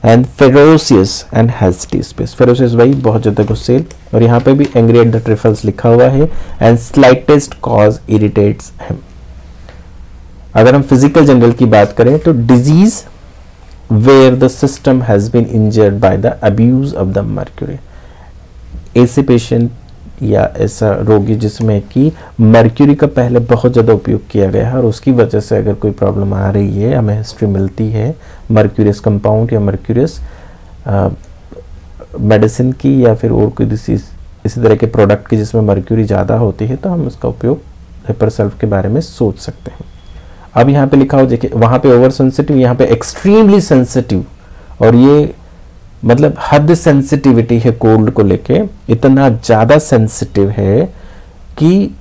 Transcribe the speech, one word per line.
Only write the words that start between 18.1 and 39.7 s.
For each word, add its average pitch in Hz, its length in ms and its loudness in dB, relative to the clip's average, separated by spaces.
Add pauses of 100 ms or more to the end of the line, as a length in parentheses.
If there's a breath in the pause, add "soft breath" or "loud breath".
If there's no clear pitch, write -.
ऐसे 123 240 2
पेशेंट 120 500 0 (520)
या 104 340 -2
ऐसा - 340 -2 (100)
रोगी 107 340 0
जिसमें 107 460 -2
कि 143 300 -2 (300 loud breath)
मर्क्यूरी 117 540 4
का 143 120 0
पहले 123 320 0
बहुत 120 320 0
ज़्यादा 113 220 2
उपयोग 104 380 -4
किया 101 160 0
गया 104 200 -2
है 127 100 -4
और 123 80 -2
उसकी 117 260 -2
वजह 110 280 0
से 104 180 -4
अगर 107 160 -2
कोई 104 180 -4
प्रॉब्लम 98 420 -4
आ 98 160 -2
रही 101 320 -2
है, 123 140 -2
हमें 107 220 -2
हिस्ट्री 110 300 -6
मिलती 98 420 -4
है 110 260 -4 (360 soft breath)
mercurious 104 480 0
कंपाउंड 107 540 -2
या 110 60 0
mercurious, 113 520 -2 (760 soft breath)
अ, 98 220 -2 (1080)
मेडिसिन 110 520 0
की 135 340 0
या 110 100 2
फिर 120 160 -4
और 113 180 0
कोई 113 160 -4
डिजीज, 110 380 -6 (420)
इसी 117 160 -6
तरह 110 140 2
के 113 100 -2
प्रोडक्ट 104 420 -2
की 113 100 -2
जिसमें 107 240 -2
मर्क्यूरी 104 420 -2
ज़्यादा 101 320 -2
होती 107 300 -4
है, 127 100 -4
तो 190 140 -8
हम 165 180 -4
उसका 139 220 -8
उपयोग 139 320 -4 (460)
Hypersulf 107 540 -4
के 110 60 -4
बारे 98 220 -2
में 131 120 -2
सोच 113 380 -6
सकते - 320 -16